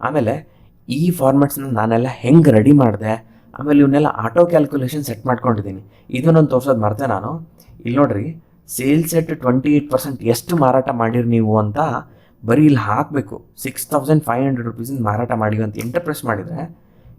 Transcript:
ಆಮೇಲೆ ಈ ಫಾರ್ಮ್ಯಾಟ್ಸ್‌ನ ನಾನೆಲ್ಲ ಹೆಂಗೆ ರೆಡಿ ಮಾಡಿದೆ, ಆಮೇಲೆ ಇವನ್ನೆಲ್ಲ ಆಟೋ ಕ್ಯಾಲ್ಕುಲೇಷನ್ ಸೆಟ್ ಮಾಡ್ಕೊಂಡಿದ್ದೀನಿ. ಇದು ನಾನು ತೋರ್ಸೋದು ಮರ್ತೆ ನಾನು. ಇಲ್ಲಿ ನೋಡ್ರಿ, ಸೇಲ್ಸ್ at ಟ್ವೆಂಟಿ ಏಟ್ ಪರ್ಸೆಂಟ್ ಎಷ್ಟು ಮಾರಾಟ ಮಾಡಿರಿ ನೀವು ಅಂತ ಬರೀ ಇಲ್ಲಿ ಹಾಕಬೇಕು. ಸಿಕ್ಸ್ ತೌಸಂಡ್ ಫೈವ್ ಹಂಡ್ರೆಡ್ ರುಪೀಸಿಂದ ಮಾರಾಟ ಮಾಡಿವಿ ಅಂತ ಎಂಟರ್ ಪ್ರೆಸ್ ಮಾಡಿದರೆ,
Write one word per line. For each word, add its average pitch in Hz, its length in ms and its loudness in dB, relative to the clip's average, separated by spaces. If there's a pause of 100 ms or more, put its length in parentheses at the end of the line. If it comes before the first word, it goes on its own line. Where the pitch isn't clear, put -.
ಆಮೇಲೆ 131 560 -4 (320)
ಈ 160 220 0
ಫಾರ್ಮ್ಯಾಟ್ಸ್‌ನ 139 540 2
ನಾನೆಲ್ಲ 113 440 0
ಹೆಂಗೆ 143 420 6
ರೆಡಿ 110 200 4
ಮಾಡಿದೆ, 110 680 0 (180)
ಆಮೇಲೆ 143 200 2
ಇವನ್ನೆಲ್ಲ 143 280 4
ಆಟೋ 143 380 2
ಕ್ಯಾಲ್ಕುಲೇಷನ್ 147 580 -2
ಸೆಟ್ 117 220 -10
ಮಾಡ್ಕೊಂಡಿದ್ದೀನಿ. 107 840 -4
ಇದು 135 220 0
ನಾನು 160 160 6
ತೋರ್ಸೋದು 127 340 0
ಮರ್ತೆ 107 260 -2
ನಾನು. 120 440 -6 (340)
ಇಲ್ಲಿ 120 120 -4
ನೋಡ್ರಿ, 123 460 -2 (240)
ಸೇಲ್ಸ್ 156 480 0
at 160 200 0
ಟ್ವೆಂಟಿ 127 340 0
ಏಟ್ 147 220 0
ಪರ್ಸೆಂಟ್ 127 320 -4
ಎಷ್ಟು 113 340 -2
ಮಾರಾಟ 131 340 2
ಮಾಡಿರಿ 117 380 -2
ನೀವು 110 300 2
ಅಂತ 107 180 -2 (680)
ಬರೀ 127 200 4
ಇಲ್ಲಿ 139 140 4
ಹಾಕಬೇಕು. 120 680 -4 (160)
ಸಿಕ್ಸ್ - 260 -10
ತೌಸಂಡ್ 151 360 0
ಫೈವ್ 123 220 -2
ಹಂಡ್ರೆಡ್ 123 220 -4
ರುಪೀಸಿಂದ 117 320 -8
ಮಾರಾಟ 110 320 -2
ಮಾಡಿವಿ 107 320 0
ಅಂತ 107 220 -6
ಎಂಟರ್ 170 180 -4
ಪ್ರೆಸ್ 151 220 -8
ಮಾಡಿದರೆ, 113 520 -6 (420)